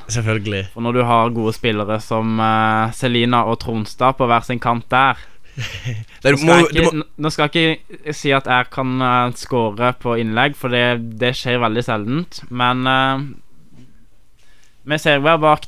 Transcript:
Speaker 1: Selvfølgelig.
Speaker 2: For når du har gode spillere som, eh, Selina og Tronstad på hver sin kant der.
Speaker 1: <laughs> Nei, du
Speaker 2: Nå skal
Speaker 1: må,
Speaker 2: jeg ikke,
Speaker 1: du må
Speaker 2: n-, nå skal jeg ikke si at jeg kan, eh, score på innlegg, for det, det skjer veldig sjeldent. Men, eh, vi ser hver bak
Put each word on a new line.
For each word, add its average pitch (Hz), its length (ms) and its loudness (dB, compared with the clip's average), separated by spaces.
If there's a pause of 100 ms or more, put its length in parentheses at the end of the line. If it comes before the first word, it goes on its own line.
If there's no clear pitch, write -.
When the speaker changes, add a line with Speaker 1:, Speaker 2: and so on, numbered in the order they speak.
Speaker 1:
Selvfølgelig. 107 680 -2
Speaker 2:
For 117 60 -8
når 120 140 -2
du 123 100 4
har 117 260 4
gode 110 240 -2
spillere 107 460 -2
som, 110 400 -2
eh, 110 520 2
Selina 120 540 2
og 113 140 0
Tronstad 113 560 -2
på 131 100 2
hver 117 180 2
sin 123 160 -4
kant 120 280 -2
der. 131 280 2 (400)
Speaker 1:
<laughs> - 0 -
Nei, 113 760 -4
du - 20 -
Speaker 2:
Nå 143 40 2
skal 147 100 0
Speaker 1:
må, 170 80 8
Speaker 2:
jeg 170 120 8
ikke, 147 100 -2
Speaker 1:
du 165 60 4
må 160 100 4 (100)
Speaker 2:
n-, - 20 -8 (140)
nå 151 140 -2
skal 147 160 0
jeg 160 320 0
ikke - 340 -12
si 147 160 -2
at 135 140 2
jeg 123 260 2
kan, 131 320 -2
eh, 123 320 2
score 117 600 0
på 117 260 -2
innlegg, 117 340 0
for - 140 -6
det, 120 500 0
det 123 160 0
skjer 123 240 -2
veldig 117 260 0
sjeldent. 120 640 -4
Men, 123 360 0
eh, 131 320 2 (1700)
vi 151 140 -2
ser 147 200 2
hver 156 220 2
bak 151 280 2